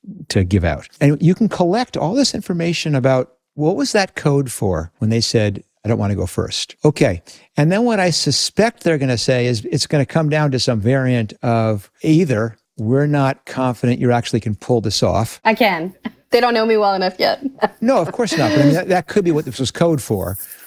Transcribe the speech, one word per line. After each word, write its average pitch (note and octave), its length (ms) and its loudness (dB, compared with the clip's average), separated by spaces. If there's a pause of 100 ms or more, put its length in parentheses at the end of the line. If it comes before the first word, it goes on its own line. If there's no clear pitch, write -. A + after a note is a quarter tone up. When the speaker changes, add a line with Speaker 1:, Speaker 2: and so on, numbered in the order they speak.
(300)
Speaker 1:
to G2+ 140 2
give F2+ 200 2
out. D#2+ 240 -4 (140)
And D3 200 4
you E3 120 4
can G#3 160 0
collect F#3+ 480 -2
all D#3 160 -2
this C4 220 0
information E3+ 580 -4
about C3 400 0 (220)
what D#3 200 0
was C#4 180 -2
that G3 220 0
code C#3 360 0
for E2+ 480 -2
when A2 100 0
they A2+ 120 2
said, G#2 420 0 (200)
"I G2+ 60 -4
don't A2+ 80 0
wanna G2+ 180 -2
go F#2 100 -2
first." - 500 -6 (100)
Okay. B2+ 360 2 (360)
And D3+ 140 2
then G#3 120 0
what A3+ 160 0
I F3+ 100 2
suspect - 760 -2
they're D#3+ 140 2
gonna C3 200 0
say B2 280 0
is A#2+ 200 -2
it's - 220 -4
gonna C#3+ 180 0
come D#3 240 -2
down D3+ 220 0
to C3 80 -2
some A#2 200 0
variant B2 540 0 (100)
of A2+ 480 0 (100)
either, C3 540 2 (220)
"We're C3 300 0
not C#3 380 -2
confident B2 540 -2
you B2 120 2
actually A#2+ 280 0
can G#2 160 -4
pull A#2+ 260 0
this G2+ 220 -2
off." G2 400 0
Speaker 2:
I A3 100 2
can. F#3+ 400 0 (380)
They A#3+ 80 4
don't A#3+ 140 2
know A3 120 0
me A3+ 120 2
well G3+ 160 2
enough F#3 260 -2
yet. G3+ 220 0 (200)
<laughs> - 200 -2
Speaker 1:
No, A#3+ 160 2
of F3 140 0
course A#3 260 -2
not. A#2 140 2
But - 100 4
I - 40 6
mean, D3 80 6
that, F#3 160 0
that F3+ 180 0
could G3 180 0
be E3+ 60 2
what D3+ 140 0
this B2+ 140 -10
was B2+ 120 -2
code E3 300 0
for. F#2+ 360 -4 (300)